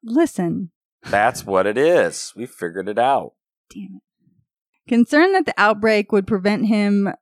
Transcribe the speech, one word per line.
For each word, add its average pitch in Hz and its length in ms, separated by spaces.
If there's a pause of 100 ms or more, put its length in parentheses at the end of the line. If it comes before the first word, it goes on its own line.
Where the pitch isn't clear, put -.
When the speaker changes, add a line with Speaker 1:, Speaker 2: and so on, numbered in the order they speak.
Speaker 1:
Listen. 196 680 (320)
Speaker 2:
That's 104 420
what 95 220
it 107 100
is. 139 580
We 117 120
figured 90 420
it 107 80
out. 120 360 (400)
Speaker 1:
Damn - 240
it. - 40 (880)
Concerned 294 460
that 349 100
the - 120
outbreak 208 540
would 196 160
prevent 202 380
him 202 560